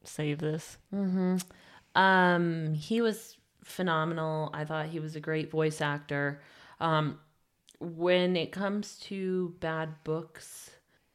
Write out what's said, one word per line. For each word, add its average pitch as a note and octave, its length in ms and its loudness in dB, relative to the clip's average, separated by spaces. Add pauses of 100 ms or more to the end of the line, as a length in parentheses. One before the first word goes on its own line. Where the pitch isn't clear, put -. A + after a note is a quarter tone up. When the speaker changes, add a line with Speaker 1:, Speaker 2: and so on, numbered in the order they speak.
Speaker 1:
save D3+ 360 -4
this. D#3 400 -4 (120)
Speaker 2:
Mm-hmm. F#3 460 2 (560)
Um, F3 800 4
he A3+ 280 0
was A3 360 -2 (260)
phenomenal. D#3+ 880 0
I D3+ 140 -4
thought D#3 220 -4
he D#3+ 120 -6
was D#3 160 -6
a D#3 40 -6
great D#3 320 -2
voice D#3 280 2
actor. C#3+ 600 -2 (380)
Um, D#3 400 2 (600)
when F3+ 560 2
it E3 160 0
comes G3+ 500 -4
to F#3 580 -2
bad D#3+ 440 -4
books, - 680 -8 (440)